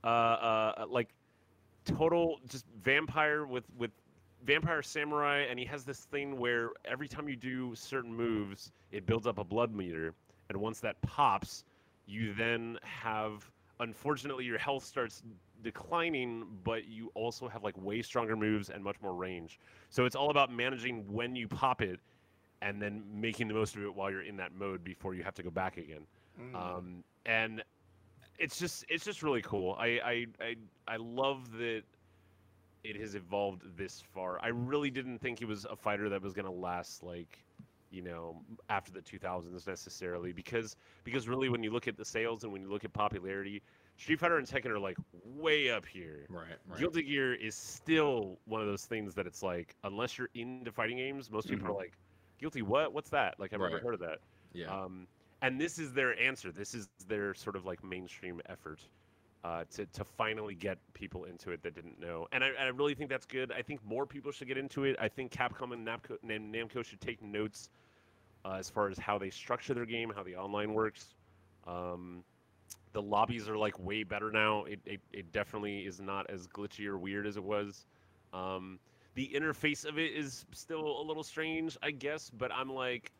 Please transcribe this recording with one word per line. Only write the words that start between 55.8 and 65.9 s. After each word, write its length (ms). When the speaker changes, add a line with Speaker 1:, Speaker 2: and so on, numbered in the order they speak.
Speaker 1:
their 260
answer. 320
This 220
is 140
their 240
sort 240
of, 80
like, 180
mainstream 640
effort, 340
uh, 260
to, 160
to 180
finally 500
get 240
people 320
into 280
it 100
that 120
didn't 240
know. 340
And 120
I, 140
I 80
really 280
think 140
that's 180
good. 260
I 100
think 240
more 180
people 280
should 160
get 100
into 260
it. 160
I 80
think 240
Capcom 400
and 140
Namco, 360